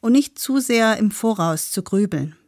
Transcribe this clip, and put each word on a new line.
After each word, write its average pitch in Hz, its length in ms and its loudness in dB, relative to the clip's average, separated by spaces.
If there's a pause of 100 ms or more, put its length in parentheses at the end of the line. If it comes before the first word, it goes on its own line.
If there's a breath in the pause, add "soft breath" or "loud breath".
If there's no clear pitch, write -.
und 226 100 0
nicht 277 260 2
zu 269 220 -2
sehr 226 380 2
im 214 120 2
Voraus 190 600 -2
zu 190 100 -6
grübeln. 185 540 -2 (120)